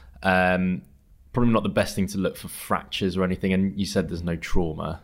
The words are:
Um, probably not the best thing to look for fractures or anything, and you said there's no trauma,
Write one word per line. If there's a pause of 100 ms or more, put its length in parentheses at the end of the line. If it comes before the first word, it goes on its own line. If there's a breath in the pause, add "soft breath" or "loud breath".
(220 loud breath)
Um, (500)
probably
not
the
best
thing
to
look
for
fractures
or
anything,
and
you
said
there's
no
trauma,